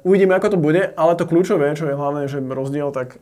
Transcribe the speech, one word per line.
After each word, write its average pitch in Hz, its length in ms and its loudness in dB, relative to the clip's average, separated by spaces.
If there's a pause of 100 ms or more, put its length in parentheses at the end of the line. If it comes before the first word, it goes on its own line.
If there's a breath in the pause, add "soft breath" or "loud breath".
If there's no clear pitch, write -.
uvidíme, 190 320 4
ako 202 160 0
to 185 80 0
bude, 156 320 2
ale 165 240 2
to 170 80 -2
kľúčové, 170 480 2
čo 151 160 -6
je 139 80 -4
hlavné, 143 320 -4
že 139 160 -6
rozdiel, 135 480 -6
tak 127 300 -8